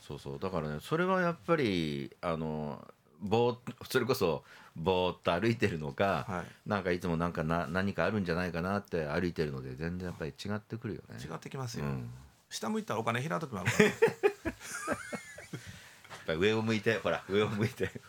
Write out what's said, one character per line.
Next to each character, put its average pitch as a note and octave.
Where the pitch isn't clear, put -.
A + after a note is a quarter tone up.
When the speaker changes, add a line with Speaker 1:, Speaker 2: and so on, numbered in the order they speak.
Speaker 1:
そ D2+
う C#2
そ C#2
う。 -
だ F#2+
か F#2
ら D2+
ね、 D2+
そ -
れ F3
は F#3
や E3+
っ E3+
ぱ E3+
り、 E2
あ E2+
の、 D#2
ぼ A2+
ー A#2+
っ-、 -
そ -
れ A#2+
こ B2+
そ D#2
ぼ F2+
ー E2+
っ -
と F2+
歩 F2
い A#2
て A2
る F2+
の D2+
か、 F2+
Speaker 2:
は F2+
い。 -
Speaker 1:
な G2+
ん F2+
か F2+
い F2+
つ F#2
も E2
な E2
ん F2
か E2
な-、 E2
何 F#2
か E2
あ F#2
る G#2+
ん F#2+
じ F2
ゃ E2
な F2+
い F2
か F2
な F#2+
っ G2
て D#2+
歩 D#2+
い E2+
て E2
る D2
の C2+
で、 C2
全 E2
然 F2+
や E2+
っ -
ぱ -
り D2
違 G2+
っ G#2+
て -
く A2+
る G2
よ -
ね。 A2
Speaker 2:
違 D3
っ -
て -
き -
ま C3
す A#2
よ。 -
Speaker 1:
う -
ん。 B1
Speaker 2:
下 -
向 A3
い G#3+
た A#2+
ら G#2+
お A2+
金 A#2
拾 C#3+
う F2
時 -
も F#2+
あ -
る A2+
か -
ら。 G#3+
Speaker 1:
<laughs> -
や -
っ -
ぱ E2
上 F#2+
を A2
向 A2
い G#2+
て、 G#2+
ほ F2+
ら、 E2
上 G2+
を G#2
向 G#2+
い -
て、 -